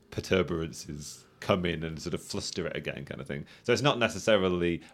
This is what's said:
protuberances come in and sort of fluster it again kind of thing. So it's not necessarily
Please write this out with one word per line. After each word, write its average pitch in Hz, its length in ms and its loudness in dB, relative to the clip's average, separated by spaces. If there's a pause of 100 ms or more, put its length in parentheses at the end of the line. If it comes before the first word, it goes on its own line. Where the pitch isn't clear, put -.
protuberances 80 1120 -2 (180)
come 92 240 2
in 80 180 -2
and 80 160 -6
sort 82 140 -8
of - 80 -6
fluster - 460 -6
it - 100 -6
again 67 260 -6
kind - 160 -10
of 69 80 -12
thing. 71 160 -6 (200)
So 120 100 2
it's 110 80 4
not 139 160 4
necessarily 92 840 4 (120)